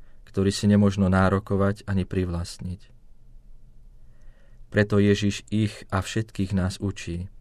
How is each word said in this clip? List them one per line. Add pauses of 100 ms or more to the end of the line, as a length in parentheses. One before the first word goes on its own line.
(280)
ktorý
si
nemožno
nárokovať
ani
privlastniť. (1800)
Preto
Ježiš
ich
a
všetkých
nás
učí: